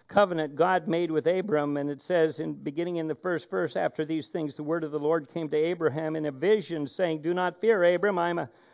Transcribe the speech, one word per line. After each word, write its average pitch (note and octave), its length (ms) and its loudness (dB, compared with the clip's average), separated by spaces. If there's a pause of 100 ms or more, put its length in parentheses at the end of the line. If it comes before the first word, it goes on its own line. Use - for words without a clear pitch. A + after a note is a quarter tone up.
covenant E3 480 2
God E3+ 320 2
made E3 220 0
with D#3 160 0
Abram, D3 520 0
and C#3+ 120 -2
it C#3+ 100 -8
says, D#3+ 400 2
in, D#3 140 -4
beginning E3 440 -4
in D#3+ 100 -4
the D#3 80 -2
first E3+ 340 -4
verse, F#3 260 -2
"After E3 300 0
these D#3 240 -4
things, D#3 260 -6
the D3+ 60 -12
word D#3+ 220 -2
of D3 80 -6
the D3+ 80 -4
Lord D3+ 280 0
came D#3+ 220 -6
to D3 80 0
Abraham D#3+ 580 0
in D3+ 120 -2
a C#3+ 40 -2
vision, E3 540 0
saying, D#3 380 -2
'Do E3+ 100 0
not F3+ 260 -2
fear, G#3+ 240 4
Abram, F3+ 360 4
I E3+ 100 2
am E3+ 80 0
a D3+ 140 -4 (220)